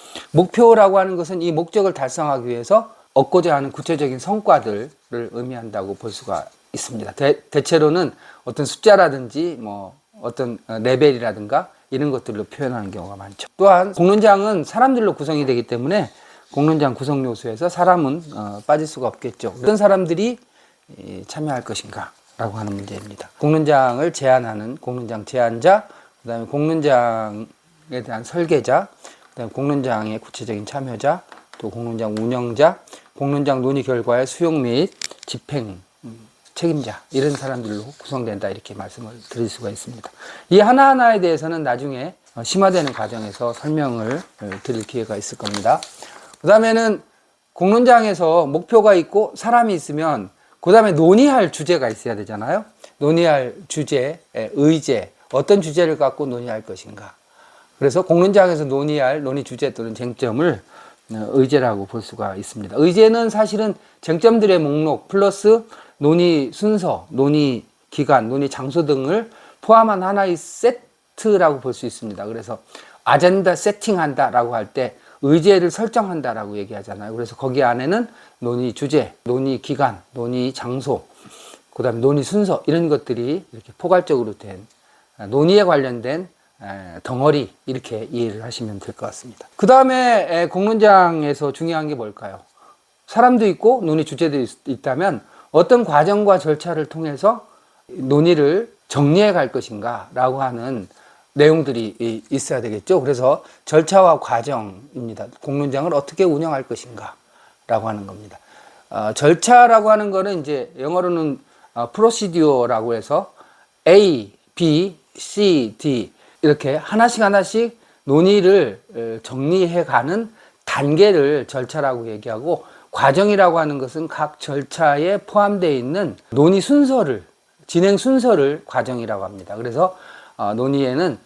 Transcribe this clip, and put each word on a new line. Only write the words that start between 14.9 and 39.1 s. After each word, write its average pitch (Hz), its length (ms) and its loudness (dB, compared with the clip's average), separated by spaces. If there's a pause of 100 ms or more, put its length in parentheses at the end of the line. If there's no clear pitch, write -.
구성이 147 320 -4
되기 120 180 0
때문에 135 460 -4 (440)
공론장 147 400 2
구성 139 300 -4
요소에서 120 460 -6
사람은, 175 540 0 (100)
어, 104 340 -12
빠질 151 200 0
수가 127 200 -8
없겠죠. - 500 -10
어떤 208 200 0
사람들이, 196 600 0 (600)
이, 98 300 -18
참여할 147 360 -8
것인가 104 480 -12 (260)
라고 110 200 -8
하는 104 180 -8
문제입니다. 101 600 -14
공론장을 147 760 2
제안하는 120 640 -2
공론장 120 480 -10
제안자, 127 600 0 (340)
그다음에 117 240 -10
공론장에 120 1000 -2 (600)
대한 117 180 -10
설계자, 160 640 -2 (440)
그다음에 117 200 -14
공론장의 127 680 -4
구체적인 107 460 -12
참여자, 135 560 -6 (360)
또 110 120 -10
공론장 113 480 -8
운영자, 123 640 -2 (380)
공론장 139 440 -2
논의 135 220 -2
결과의 120 440 -2
수용 160 360 -2
및 123 280 -2 (340)
집행, 110 540 -10 (240)
음, 113 240 -20 (260)
책임자, 147 480 -6 (100)
이런 135 200 0
사람들로 123 520 -8 (140)
구성된다, 110 520 -8
이렇게 101 240 -14
말씀을 101 380 -16 (180)